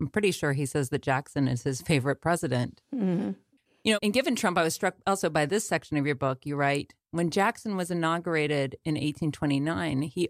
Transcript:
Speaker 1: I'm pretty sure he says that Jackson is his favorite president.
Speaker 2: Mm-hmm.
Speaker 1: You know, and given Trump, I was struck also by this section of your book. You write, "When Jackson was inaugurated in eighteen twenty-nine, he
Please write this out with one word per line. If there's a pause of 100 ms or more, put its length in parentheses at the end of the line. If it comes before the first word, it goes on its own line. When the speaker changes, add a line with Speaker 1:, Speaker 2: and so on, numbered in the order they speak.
Speaker 1:
I'm
pretty
sure
he
says
that
Jackson
is
his
favorite
president. (100)
Speaker 2:
Mm-hmm. (540)
Speaker 1:
You
know,
and
given
Trump,
I
was
struck (100)
also
by
this
section
of
your
book.
You
write, (180)
"When
Jackson
was
inaugurated
in
eighteen
twenty-nine,
he